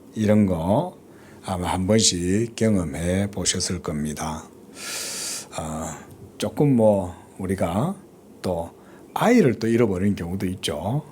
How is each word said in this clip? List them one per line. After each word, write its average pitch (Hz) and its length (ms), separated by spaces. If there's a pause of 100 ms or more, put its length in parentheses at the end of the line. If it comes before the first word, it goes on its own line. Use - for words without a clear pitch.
(140)
이런 107 320
거 95 500 (480)
아마 90 240
한 90 180
번씩 104 680
경험해 92 760
보셨을 90 520
겁니다. 78 680 (1040)
아, 78 440 (400)
조금 139 360
뭐 101 400 (240)
우리가 98 560 (460)
또 85 300 (420)
아이를 180 460
또 113 80
잃어버리는 104 500
경우도 92 300
있죠. 92 640